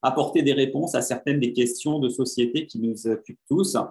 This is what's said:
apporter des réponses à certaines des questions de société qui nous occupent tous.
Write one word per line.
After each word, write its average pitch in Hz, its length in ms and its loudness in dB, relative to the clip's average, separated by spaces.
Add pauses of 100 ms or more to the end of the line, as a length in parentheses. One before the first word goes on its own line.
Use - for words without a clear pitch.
apporter 135 400 2
des 143 100 4
réponses 135 420 0
à 120 60 2
certaines 139 400 -2
des 120 140 0
questions 123 440 0
de 131 120 0
société 123 560 -2
qui - 120 -10
nous 113 280 -2
occupent - 420 -4
tous. 180 300 2 (120)